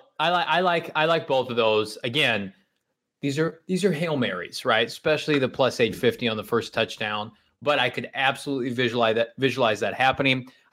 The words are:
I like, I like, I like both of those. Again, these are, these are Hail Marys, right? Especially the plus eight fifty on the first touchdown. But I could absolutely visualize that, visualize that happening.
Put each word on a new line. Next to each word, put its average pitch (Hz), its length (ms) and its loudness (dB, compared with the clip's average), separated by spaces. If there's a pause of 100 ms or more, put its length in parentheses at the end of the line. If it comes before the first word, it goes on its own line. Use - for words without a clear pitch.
(200)
I 160 100 2
like, 175 180 0
I 160 140 2
like, 170 340 0
I 156 100 2
like 165 220 2
both 127 220 0
of 117 60 -4
those. 110 480 2
Again, 117 500 0 (680)
these 143 200 -2
are, 165 260 -2
these 185 180 -2
are 196 80 4
Hail 156 240 -2
Marys, 95 480 -4
right? 117 240 4
Especially 151 520 0
the 127 100 0
plus 123 300 0
eight 113 160 2
fifty 120 320 0
on 110 100 -2
the 101 60 -8
first 110 280 -2
touchdown. 107 600 -4 (320)
But 139 160 2
I 123 100 2
could 123 240 -8
absolutely 135 560 -2
visualize 117 460 2
that, 113 140 0 (100)
visualize 120 400 2
that 101 160 -2
happening. 131 520 2 (260)